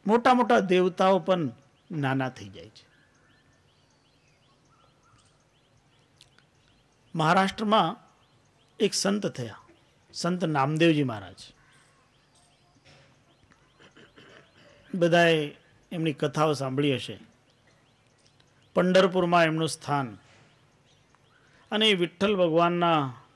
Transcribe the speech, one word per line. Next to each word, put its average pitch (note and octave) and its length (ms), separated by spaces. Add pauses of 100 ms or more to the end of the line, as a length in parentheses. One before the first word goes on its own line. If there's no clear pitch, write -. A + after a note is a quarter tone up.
મોટા A#3+ 280
મોટા A#3+ 260
દેવતાઓ F#3 580
પણ E3+ 320 (400)
નાના C3+ 380
થઈ G2+ 200
જાય G#2+ 200
છે. - 180 (4000)
મહારાષ્ટ્રમાં F#3+ 840 (840)
એક G3+ 140
સંત G3+ 320
થયા, B2 320 (540)
સંત F3+ 320
નામદેવજી D#3 580
મહારાજ. G#2 340 (3500)
બધાએ E3+ 640 (360)
એમની E3 200
કથાઓ D3+ 400
સાંભળી C3+ 420
હશે. A2 240 (1600)
પંઢરપુરમાં F3+ 720
એમનું D#3+ 240
સ્થાન C#3 480 (1500)
અને G#3+ 180
એ G#3 60
વિઠ્ઠલ F#3+ 420
ભગવાનના E3+ 800 (220)